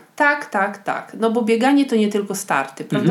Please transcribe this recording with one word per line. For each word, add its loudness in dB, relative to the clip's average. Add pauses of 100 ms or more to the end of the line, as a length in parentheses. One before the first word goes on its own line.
(160)
tak, 0
tak, -4
tak. -8
No 0
bo 0
bieganie 4
to -2
nie 4
tylko -4
starty, -4
prawda? -2